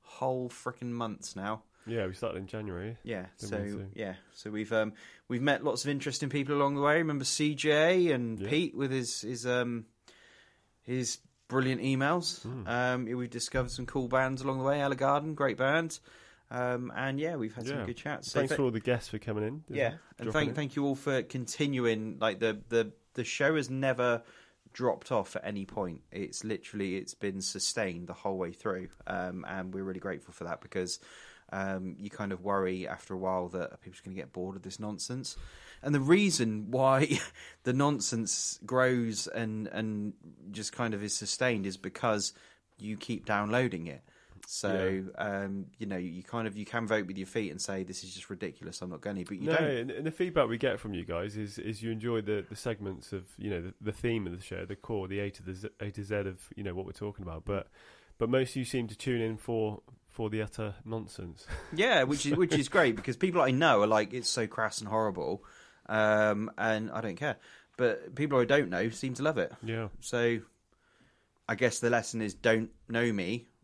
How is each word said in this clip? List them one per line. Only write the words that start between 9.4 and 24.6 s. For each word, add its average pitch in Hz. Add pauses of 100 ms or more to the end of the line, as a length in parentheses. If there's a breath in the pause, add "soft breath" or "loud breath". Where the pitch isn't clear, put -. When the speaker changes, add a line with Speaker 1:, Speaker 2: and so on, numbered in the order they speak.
Speaker 1:
um, 120 (960 soft breath)
his 123 (280)
brilliant 131
emails. 139
Speaker 2:
Mm. 117
Speaker 1:
Um, 123
yeah, 120
we've 123
discovered 123
some 127
cool 131
bands 131
along 135
the 131
way. 143
Ella 139
Garden, 143
great 139
band. 156 (520 loud breath)
Um, 123
and 135
yeah, 160
we've 113
had 120
some 139
Speaker 2:
Yeah. 107
Speaker 1:
good 120
chats. -
So 147
Speaker 2:
Thanks 139
Speaker 1:
th- 151
Speaker 2:
for 143
all 127
the 113
guests 120
for 107
coming 107
in, 139
Speaker 1:
Yeah, 135
and -
Speaker 2:
dropping 110
Speaker 1:
thank, 147
Speaker 2:
in. 123
Speaker 1:
thank 143
you 143
all 139
for 135
continuing. 117
Like, 104
the, 107
the, 113 (240)
the 123
show 143
has 135
never 127 (480 loud breath)